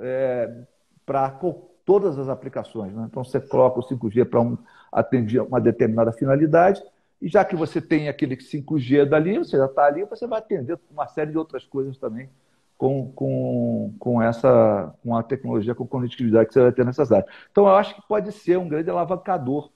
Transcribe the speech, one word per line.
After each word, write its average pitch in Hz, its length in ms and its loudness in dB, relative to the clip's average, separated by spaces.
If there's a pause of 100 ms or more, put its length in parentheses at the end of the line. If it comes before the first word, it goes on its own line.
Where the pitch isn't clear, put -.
é, 127 520 -4 (540)
pra 135 240 -2
co-, 151 400 -8 (120)
todas 190 360 2
as 135 100 -6
aplicações, 113 640 -10
né? 113 180 -10
Então, 127 140 -10
você 123 160 -4
coloca 127 400 2
o - 20 -2
cinco 120 280 -6
G 113 140 2
pra 120 160 0
um, 120 180 -2 (340)
atender 117 480 -2
uma 123 200 -2
determinada 113 520 2
finalidade, 156 720 2 (400)
e - 60 -6
já 196 140 4
que 185 140 -4
você 160 240 -4
tem 151 280 -2
aquele 135 320 -4
cinco 151 380 -6
G 139 280 4
dali, 156 320 2
você - 180 -4
já 135 100 4
tá 143 200 2
ali, 147 180 0
você 226 220 -10
vai 226 140 -6
atender 170 380 -6 (120)
uma 143 160 -8
série 151 240 -6
de 156 80 -4
outras 156 260 -8
coisas 135 320 -8
também 123 320 -10 (480)
com, 135 360 -2
com, 123 840 -4
com 120 240 0
essa, 113 800 2
com 117 120 -4
a 117 80 0
tecnologia, 120 520 -4
com 131 100 -8
a 120 40 -12
conectividade 120 600 2
que - 60 -6
você 135 80 6
vai 123 100 6
ter 123 120 2
nessas 127 280 0
áreas. 98 180 4 (200)
Então, 202 160 6
eu 190 80 6
acho 202 200 2
que - 140 -20
pode 208 240 -4
ser 175 260 0
um 180 100 -6
grande 160 200 -4
alavancador 175 880 -4